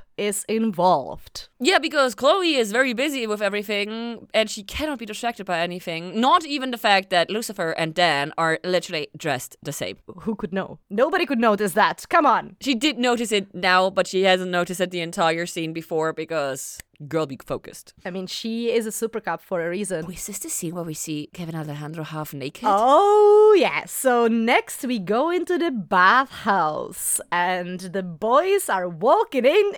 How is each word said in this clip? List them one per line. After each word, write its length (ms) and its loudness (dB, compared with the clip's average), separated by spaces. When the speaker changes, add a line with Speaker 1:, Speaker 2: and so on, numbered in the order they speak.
Speaker 1:
is 320 -2
involved. 1000 0
Speaker 2:
Yeah, 220 2
because 340 0
Chloe 400 2
is 160 0
very 220 2
busy 340 -4
with 160 -4
everything, 920 -4
and 160 2
she 140 -10
cannot 380 -6
be 60 -12
distracted 380 -8
by 140 -4
anything. 600 -6
Not 260 4
even 240 -4
the 80 -6
fact 320 2
that 200 2
Lucifer 420 -4
and 220 -4
Dan 440 2
are 240 2
literally 540 -2
dressed 440 -6
the 120 -10
same. 240 -8
Speaker 1:
Who 160 -4
could 160 -8
know? 260 -6
Nobody 380 0
could 140 -2
notice 320 2
that. 360 2
Come 180 4
on. 340 0
Speaker 2:
She 160 0
did 200 0
notice 360 0
it 200 -2
now, 380 2
but 160 0
she 160 0
hasn't 300 2
noticed 280 -2
it 120 -2
the 80 -6
entire 460 -2
scene 260 -6
before 400 -2
because 680 -6
girl, 200 -2
be 200 -10
focused. 480 -12
Speaker 1:
I 60 -10
mean, 160 -8
she 460 -4
is 120 0
a 60 -8
super 300 -6
cop 200 -6
for 240 -4
a 60 -4
reason. 380 -4
Speaker 2:
Oh, 20 -10
is 160 -12
this 140 -10
the 100 -12
scene 240 -6
where 80 -8
we 120 -8
see 380 -8
Kevin 220 -10
Alejandro 480 -8
half 320 -10
naked? 320 -8
Speaker 1:
Oh, 880 8
yeah. 280 2
So 420 2
next 580 0
we 140 -2
go 320 0
into 280 0
the 120 0
bathhouse, 1500 2
and 480 -2
the 240 -6
boys 640 2
are 200 -2
walking 560 2
in 340 4